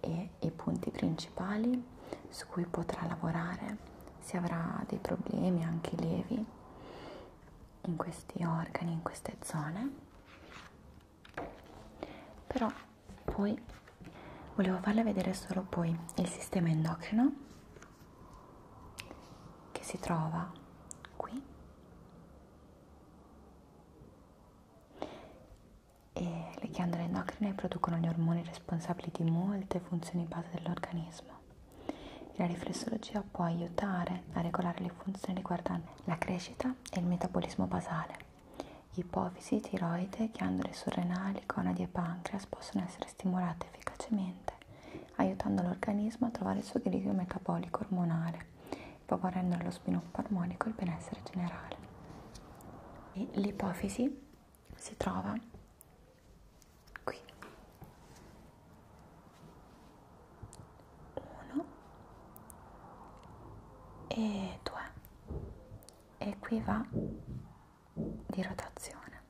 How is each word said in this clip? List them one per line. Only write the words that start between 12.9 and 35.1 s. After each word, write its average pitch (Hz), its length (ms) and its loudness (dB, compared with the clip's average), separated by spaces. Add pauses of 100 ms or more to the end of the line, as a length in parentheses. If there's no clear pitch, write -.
poi 208 380 2 (920)
volevo 185 240 6
farle 208 240 6
vedere 190 300 6
solo 185 300 0
poi 170 340 4 (200)
il 180 120 6
sistema - 400 4
endocrino 165 640 8 (2500)
che - 100 -6
si - 160 -6
trova 165 520 2 (680)
qui, - 360 -4 (4000)
e 165 340 2 (100)
le - 100 -4
ghiandole 170 320 2
endocrine 185 520 2
producono 175 420 2
gli 165 100 4
ormoni 165 380 4
responsabili - 680 -4
di 165 180 2
molte 190 520 2
funzioni 175 440 0
base 165 280 -4
dell'organismo. 170 800 -2 (1040)
La 180 100 4
riflessologia 196 760 0
può - 220 0
aiutare 175 880 2
a 175 80 2
regolare 170 400 2
le 180 80 0
funzioni - 480 -2